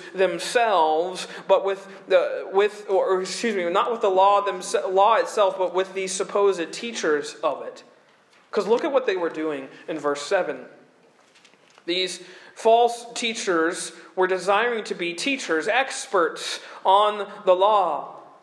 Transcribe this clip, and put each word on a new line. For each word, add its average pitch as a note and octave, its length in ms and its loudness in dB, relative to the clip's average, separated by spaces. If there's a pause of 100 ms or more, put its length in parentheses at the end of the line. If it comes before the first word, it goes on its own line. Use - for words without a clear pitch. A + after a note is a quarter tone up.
(140)
themselves, F3+ 1120 0 (200)
but F#3+ 180 4
with G3 220 -4 (200)
the, C#3 440 2
with, G3+ 380 2
or, F#3 280 2
or F#3 40 -2
excuse G#3 340 -4
me, F3+ 140 -2
not A3 220 0
with A3+ 100 -6
the G#3+ 80 2
law G3 320 6
themse-, F#3+ 520 -4
law G3+ 220 6
itself, F#3+ 420 2
but F3+ 160 -2
with F#3 200 -2
these F#3+ 180 -6
supposed F#3+ 600 0
teachers E3+ 720 -4
of B2+ 200 -2
it. - 200 -14 (680)
'Cause F#3+ 160 -2
look A#3+ 160 2
at D#4+ 80 -2
what C4 140 0
they G3 100 -2
were E3+ 140 -2
doing D#3 400 -8 (180)
in E3 120 -8
verse C#3+ 220 -2
seven. D#3 440 -2 (1200)
These F3+ 360 -4 (320)
false A#3 600 4
teachers F#3 800 -2 (240)
were F#3 120 2
desiring G3+ 560 0
to - 100 -6
be F3 200 -6
teachers, F3 540 -2
experts - 920 -2 (260)
on G#3 420 2 (180)
the F#3 100 6
law, F#3 600 2 (260)